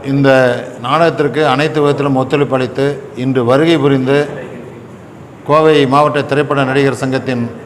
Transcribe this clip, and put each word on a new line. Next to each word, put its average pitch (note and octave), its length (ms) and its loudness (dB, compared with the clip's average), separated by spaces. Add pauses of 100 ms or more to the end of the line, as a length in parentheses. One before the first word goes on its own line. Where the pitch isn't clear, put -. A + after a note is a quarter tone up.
இந்த C3 580 2 (180)
நாடகத்திற்கு D3 640 0
அனைத்து D3 340 0
விதத்திலும் C#3+ 340 0
ஒத்துழைப்பு C3 400 0
அளித்து C3+ 480 -2 (120)
இன்று B2+ 300 -2
வருகை D3 320 4
புரிந்து C#3 520 2 (1160)
கோவை D3+ 420 4
மாவட்ட C#3+ 340 2
திரைப்பட C#3 420 0
நடிகர் C3+ 320 0
சங்கத்தின் B2+ 560 -4 (140)